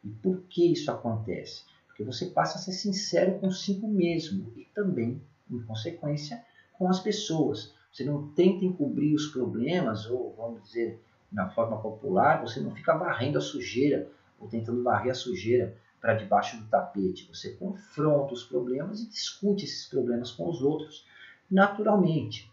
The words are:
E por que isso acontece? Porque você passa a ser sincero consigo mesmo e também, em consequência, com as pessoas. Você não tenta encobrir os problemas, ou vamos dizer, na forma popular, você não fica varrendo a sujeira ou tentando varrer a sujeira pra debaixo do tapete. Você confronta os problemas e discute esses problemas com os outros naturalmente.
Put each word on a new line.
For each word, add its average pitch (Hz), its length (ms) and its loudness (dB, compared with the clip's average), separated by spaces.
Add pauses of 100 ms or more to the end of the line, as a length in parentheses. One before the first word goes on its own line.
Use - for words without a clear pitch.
E 107 60 -10
por 185 400 -2
que 170 240 4
isso 135 180 -2
acontece? 107 720 -4 (240)
Porque - 160 -10
você 127 240 -6
passa - 300 0
a - 40 -8
ser 185 120 -8
sincero 190 640 0
consigo 196 480 -2
mesmo 170 680 0
e - 100 -18 (100)
também, 131 460 0 (280)
em 120 140 -6
consequência, 147 800 -6 (300)
com 185 160 0
as 185 100 4
pessoas. 160 720 0 (180)
Você - 120 -8
não 147 260 -2
tenta 190 360 6
encobrir 151 500 2
os 151 120 0
problemas, 120 800 0
ou 120 300 -4
vamos 113 280 -8
dizer, 117 380 -4 (300)
na 98 180 -2
forma 113 320 -2
popular, 120 600 2
você - 180 -6
não 143 160 -6
fica 160 200 2
varrendo - 440 0
a - 20 0
sujeira 131 680 0 (320)
ou 113 80 -14
tentando 117 360 -2
varrer 117 280 2
a 127 40 -2
sujeira 113 600 0 (240)
pra 110 140 2
debaixo - 440 0
do 107 100 -14
tapete. - 680 0
Você - 200 -10
confronta 151 800 0
os 120 100 -10
problemas 135 580 -4
e - 80 -8
discute - 560 -2
esses - 220 -10
problemas 120 440 0
com - 160 -6
os 147 140 -4
outros - 460 -2 (420)
naturalmente. 190 1040 4